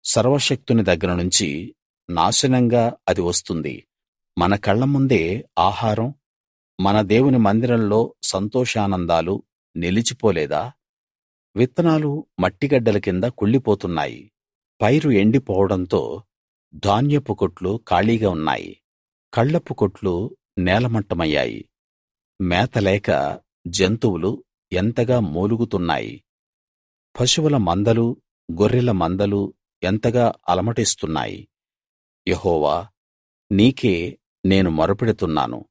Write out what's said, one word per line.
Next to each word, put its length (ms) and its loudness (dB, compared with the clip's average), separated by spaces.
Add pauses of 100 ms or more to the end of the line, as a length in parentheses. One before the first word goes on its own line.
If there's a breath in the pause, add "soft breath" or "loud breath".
సర్వశక్తుని 800 0
దగ్గర 300 0
నుంచి 600 -2 (360)
నాశనంగా 880 2 (120)
అది 120 0
వస్తుంది. 680 -4 (520)
మన 180 2
కళ్ళ 280 0
ముందే 640 0 (100)
ఆహారం, 560 0 (640)
మన 220 2
దేవుని 360 4
మందిరంలో 840 2
సంతోషానందాలు 1200 -2 (340)
నిలిచిపోలేదా? 960 -2 (840)
విత్తనాలు 720 0 (140)
మట్టిగడ్డల 580 0
కింద 260 -2
కుళ్ళిపోతున్నాయి. 1040 -2 (520)
పైరు 280 2
ఎండిపోవడంతో 1120 0 (500)
ధాన్యపు 580 0
కొట్లు 560 -4
ఖాళీగా 420 2
ఉన్నాయి. 500 -6 (540)
కళ్ళపు 400 0
కొట్లు 600 -4 (220)
నేలమట్టమయ్యాయి. 1080 -2 (720)
మేత 380 0
లేక 640 0 (260)
జంతువులు 800 -2 (280)
ఎంతగా 480 0
మూలుగుతున్నాయి. 1040 -2 (960)
పశువుల 360 2
మందలు, 600 2 (360)
గొర్రెల 400 2
మందలు 640 0 (280)
ఎంతగా 520 0 (140)
అలమటిస్తున్నాయి. 1000 -2 (800)
యెహోవా, 600 0 (640)
నీకే 680 2 (280)
నేను 240 4
మొరపెడుతున్నాను. 1000 -2